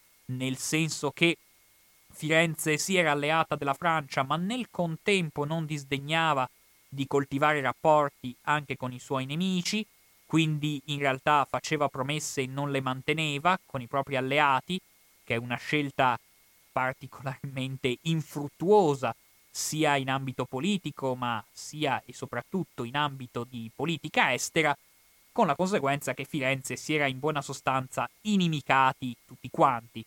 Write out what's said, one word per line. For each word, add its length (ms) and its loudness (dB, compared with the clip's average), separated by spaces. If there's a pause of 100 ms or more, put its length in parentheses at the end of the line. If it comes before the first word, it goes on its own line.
(260)
nel 320 -4
senso 540 -2
che 260 2 (760)
Firenze 680 2
si 180 0
era 160 6
alleata 440 2
della 180 -2
Francia, 500 0
ma 120 0
nel 340 -4
contempo 760 -2
non 200 -4
disdegnava 840 0 (380)
di 200 -4
coltivare 540 2
rapporti 840 2
anche 320 -2
con 160 -8
i 80 -12
suoi 260 -4
nemici, 600 -2 (400)
quindi 600 0
in 140 -4
realtà 500 4
faceva 380 0
promesse 540 -4
e 60 -2
non 240 -4
le 100 0
manteneva 840 0
con 160 -8
i 60 -12
propri 280 -2
alleati, 640 2 (440)
che 120 -2
è 20 0
una 200 -4
scelta 640 0 (520)
particolarmente 1300 -4
infruttuosa, 1120 2 (360)
sia 440 2
in 140 0
ambito 360 -2
politico, 680 -2
ma 360 -2
sia 540 -4
e 80 -16
soprattutto 680 -6
in 120 -8
ambito 520 -4
di 260 -10
politica 600 -2
estera, 420 0 (560)
con 160 2
la 80 2
conseguenza 580 -2
che 120 -6
Firenze 500 -2
si 180 -4
era 120 2
in 140 -2
buona 220 -2
sostanza 680 -4 (120)
inimicati 920 2 (100)
tutti 240 -14
quanti. 580 2